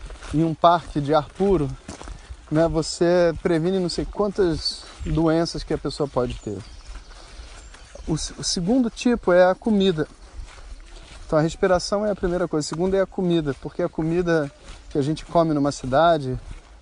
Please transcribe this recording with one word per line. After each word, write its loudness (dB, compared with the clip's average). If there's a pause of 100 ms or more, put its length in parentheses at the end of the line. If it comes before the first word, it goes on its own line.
(340)
em 4
um 2
parque 2
de 0
ar 2
puro, 0 (800)
né, 4
você 2
previne 0
não 0
sei -4
quantas -2 (280)
doenças 2
que -6
a 0
pessoa -4
pode -2
ter. -8 (1500)
O 0
se-, -8
o -8
segundo 0
tipo 0
é 8
a 2
comida. 2 (1200)
Então, 0
a 4
respiração 0
é 2
a -2
primeira -2
coisa. -2
O -10
segundo 0
é 4
a 0
comida, 0
porque -8
a 0
comida 0 (400)
que -2
a 2
gente -2
come 2
numa 2
cidade, 2 (440)